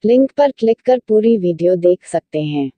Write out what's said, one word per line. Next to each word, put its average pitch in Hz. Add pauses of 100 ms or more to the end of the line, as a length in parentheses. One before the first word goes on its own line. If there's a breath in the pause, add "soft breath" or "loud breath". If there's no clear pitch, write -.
लिंक 254
पर 285
क्लिक 226
कर 247
पूरी 220
वीडियो 175
देख 180
सकते -
हैं। 147